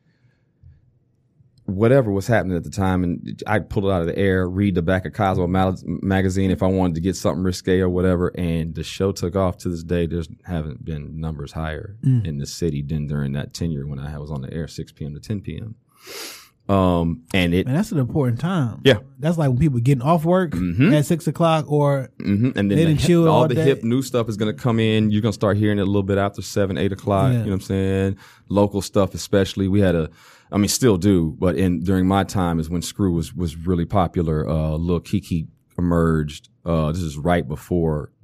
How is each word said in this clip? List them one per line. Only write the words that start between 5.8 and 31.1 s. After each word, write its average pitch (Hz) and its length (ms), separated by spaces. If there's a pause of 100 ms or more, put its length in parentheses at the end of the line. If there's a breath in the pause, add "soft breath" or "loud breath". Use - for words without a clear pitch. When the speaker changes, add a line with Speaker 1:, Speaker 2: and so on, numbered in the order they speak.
Speaker 1:
magazine 95 640
if 92 140
I - 20
wanted 92 300
to 82 60
get 90 140
something 87 280
risque 92 360
or 95 80
whatever, 90 480
and 82 380
the 82 80
show 95 300
took 92 240
off. 92 240
To - 100
this 82 140
day, 85 240
there's 82 200 (180)
haven't 78 380
been 76 360
numbers 76 320
higher 80 520
Speaker 2:
Mm. 123 220
Speaker 1:
in 78 140
the 71 80
city 76 340
than 73 240
during 71 280
that 71 200
tenure 78 320
when 71 140
I 73 180
was 73 140
on 71 100
the 65 100
air 78 160
six - 240
P - 140
M 71 80
to - 60
ten 104 220
P - 200
M. 110 140 (1000 loud breath)
Um, 87 460 (140)
and 87 180
it 92 140
Speaker 2:
Man, 127 80
that's 208 160
an - 80
important 123 400
time. 156 440
Speaker 1:
Yeah. 127 160 (200)
Speaker 2:
That's 160 200
like 143 100
when 123 100
people 143 200
getting 123 240
off 156 220
work 175 260
Speaker 1:
Mm-hmm. 92 420
Speaker 2:
at 147 120
six 170 220
o'clock, 160 440
or 143 380 (100)
Speaker 1:
Mm-hmm. 101 260
And 131 100
then 101 140
Speaker 2:
they 101 80
Speaker 1:
the 165 80
Speaker 2:
didn't 156 160
Speaker 1:
hip, 131 60
Speaker 2:
chill 170 200
Speaker 1:
all 151 160
Speaker 2:
all - 40
Speaker 1:
the 127 80
Speaker 2:
day. 160 80
Speaker 1:
hip 135 200
new 120 180
stuff 123 260
is 110 100
gonna 107 180
come 113 240
in. 110 320
You're 104 100
gonna 107 120
start 98 240
hearing 104 200
it 101 60
a - 20
little 101 160
bit 98 160
after 98 240
seven, 95 380
eight 95 140
o'clock. 98 380
Speaker 2:
Yeah. 120 80
Speaker 1:
You 110 60
know 110 60
what - 20
I'm 92 80
saying? 95 560 (320 loud breath)
Local 101 320
stuff, 95 320
especially. 98 540
We 98 140
had 92 140
a, 80 140 (420 soft breath)
I - 60
mean, 101 100
still 113 300
do, 85 420